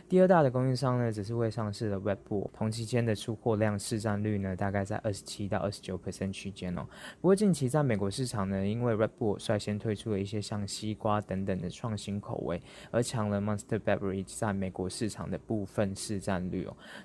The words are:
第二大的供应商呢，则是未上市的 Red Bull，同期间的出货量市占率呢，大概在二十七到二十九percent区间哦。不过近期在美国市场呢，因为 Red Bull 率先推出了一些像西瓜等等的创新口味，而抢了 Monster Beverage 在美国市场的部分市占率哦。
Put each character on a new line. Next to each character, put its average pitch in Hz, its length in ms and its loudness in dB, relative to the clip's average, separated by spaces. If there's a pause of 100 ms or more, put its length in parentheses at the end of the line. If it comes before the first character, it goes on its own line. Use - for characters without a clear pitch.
第 185 100 6
二 185 80 8
大 175 160 8
的 127 80 4
供 127 160 2
应 127 80 2
商 123 240 2
呢， 117 100 2
则 104 140 -2
是 117 120 -4
未 117 140 2
上 107 220 -2
市 107 180 -2
的 98 120 0
Red 101 160 0 (100)
Bull， 101 240 -2
同 110 180 -2
期 113 140 -4
间 117 220 2
的 107 100 2
出 - 180 -4
货 110 220 2
量 104 240 4
市 - 180 -2
占 104 240 0
率 104 160 2
呢， 95 200 -2
大 101 120 0
概 98 140 2
在 107 140 -2
二 107 160 -2
十 - 100 -10
七 - 240 -6
到 98 120 0
二 101 120 0
十 - 80 -10
九 92 180 -6
percent 98 360 -6
区 - 180 -10
间 90 260 -6
哦。 76 80 -6 (360)
不 170 80 4
过 196 40 8
近 196 200 6
期 131 160 2
在 151 120 4
美 123 140 4
国 98 160 0
市 131 160 -2
场 101 220 0
呢， 98 180 2
因 117 160 0
为 120 100 2
Red 107 240 2
Bull 107 220 0
率 107 180 0
先 104 220 -2
推 107 160 -2
出 110 160 -4
了 98 80 0
一 98 60 -2
些 104 160 -4
像 104 260 -4
西 107 260 -6
瓜 104 280 0
等 95 240 -4
等 95 160 0
的 90 80 -4
创 107 280 -4
新 101 220 -4
口 - 200 -6
味， 82 220 -4 (300)
而 117 100 2
抢 110 280 0
了 101 100 2
Monster 104 400 -2
Beverage 95 580 0
在 110 140 0
美 98 180 -2
国 90 200 -4
市 107 180 -2
场 90 240 -6
的 87 60 -2
部 107 280 -4
分 98 300 -2
市 101 300 -4
占 92 240 0
率 90 160 -2
哦。 - 100 -10 (300)